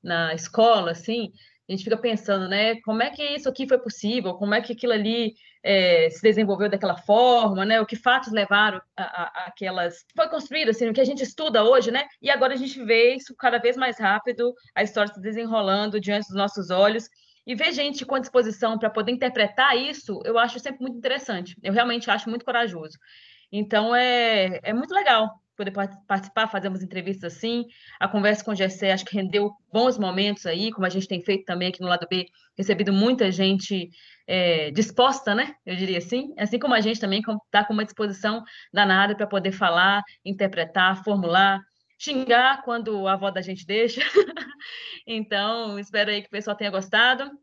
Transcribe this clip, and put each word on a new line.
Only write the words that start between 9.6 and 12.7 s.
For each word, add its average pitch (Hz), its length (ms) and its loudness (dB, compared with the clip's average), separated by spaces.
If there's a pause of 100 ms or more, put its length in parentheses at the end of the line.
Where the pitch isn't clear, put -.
foi 320 140 2
construído, 311 400 -4
assim, 226 200 0
o 220 40 -2
que 240 80 2
a 262 40 8
gente 277 200 -2
estuda 226 400 0
hoje, 240 260 6
né, 269 160 -2 (160)
e 262 80 -2
agora 262 240 2
a - 20 -6
gente 262 280 -8